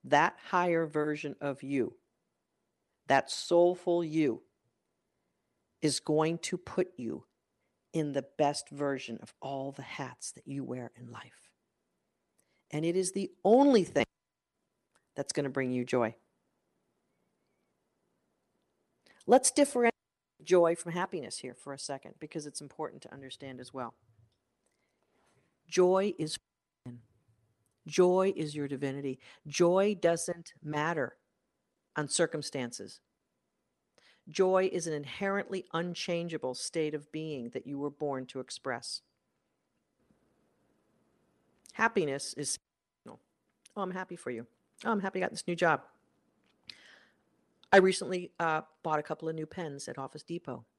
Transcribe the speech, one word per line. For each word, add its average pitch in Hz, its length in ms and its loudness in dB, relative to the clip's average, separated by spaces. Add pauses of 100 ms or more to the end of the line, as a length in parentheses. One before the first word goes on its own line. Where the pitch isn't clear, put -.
That 147 340 4 (140)
higher 175 360 2
version 151 540 -2
of 139 220 -6
you, 135 320 -2 (1120)
that 135 220 4
soulful 175 720 2
you, 151 400 0 (1400)
is 147 180 2
going 156 380 2
to - 180 -6
put 185 400 -2
you 113 280 -8 (680)
in 151 200 -2
the 135 120 -2 (120)
best 147 340 2
version 139 520 -4
of - 180 -20
all 139 300 -6
the 139 120 -12
hats - 500 -10
that - 160 -20
you 139 160 -6
wear 123 320 -8
in 120 160 -16
life. - 380 -20 (1200)
And 151 140 -2
it 170 120 2
is 185 160 2
the 196 180 -2 (140)
only 240 400 8
thing - 220 2 (1080)
that's - 160 -6
gonna 143 180 -2
bring 131 220 -2
you 123 120 0
joy. 120 300 2 (3000)
Let's 254 240 6
differentiate 240 420 4 (520)
joy 170 320 6
from 170 160 -10
happiness 175 460 -6
here - 160 -12
for - 180 -14
a 139 60 -12
second, - 420 -10
because 156 260 -10
it's 143 140 -14
important - 420 -12
to - 100 -18
understand 135 480 -16
as 123 140 -18
well. 123 200 -8 (1700)
Joy 190 500 4
is, 156 200 -6 (1500)
joy 185 480 4
is 151 180 -6
your 143 140 -6
divinity. 139 500 -6 (280)
Joy 185 540 4
doesn't 170 640 -2
matter 151 540 -2 (800)
on 151 120 -2
circumstances. 139 920 -4 (1300)
Joy 185 440 2
is 170 140 -4
an 160 60 -4
inherently 190 800 -4
unchangeable 170 840 -4
state 151 400 -4
of 147 160 -8
being 151 400 -8
that - 160 -10
you 143 120 -8
were 143 120 -4
born 139 360 -6
to 131 140 -10
express. - 640 -8 (2750)
Happiness 165 600 0
is, - 240 -6 (500)
"Oh, 117 100 -20 (580)
I'm 190 140 -4
happy 185 260 -8
for - 140 -10
you. 120 160 -8 (380)
Oh, 233 80 0
I'm 208 80 0
happy 190 180 -4
I 185 40 -2
got 180 80 -2
this - 160 -10
new 175 100 -2
job." 160 280 4 (1900)
I 202 60 12
recently, 185 600 2
uh, 160 240 0 (200)
bought 156 160 0
a 151 40 -2
couple 160 260 -6
of 160 60 -4
new 160 120 -6
pens 156 420 -10
at - 100 -10
Office 135 240 -12
Depot. 147 420 -10 (140)